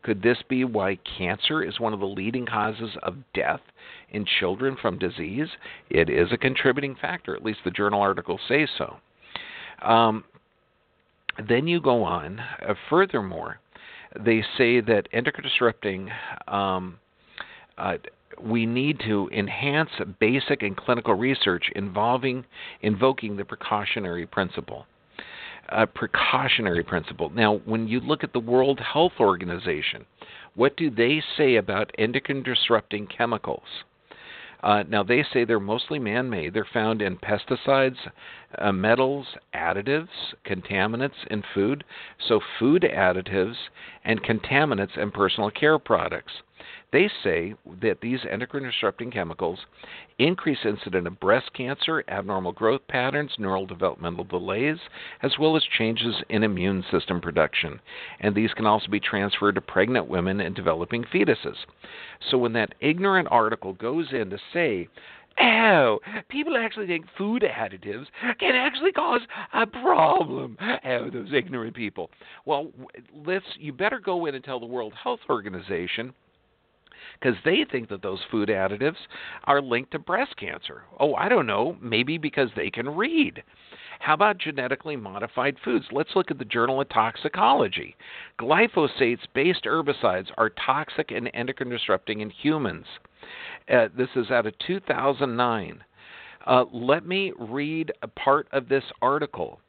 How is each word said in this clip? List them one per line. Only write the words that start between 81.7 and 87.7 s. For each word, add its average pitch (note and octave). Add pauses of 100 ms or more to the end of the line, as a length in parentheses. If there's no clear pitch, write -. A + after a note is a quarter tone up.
maybe B2
because C#3+
they F#2+
can C3+
read. D4 (580)
How D3+
about G3+
genetically C#3
modified A#2
foods? A#2+
Let's C#3
look F#3
at C#3+
the C3+
Journal B2
of C#3
Toxicology. A#2 (420)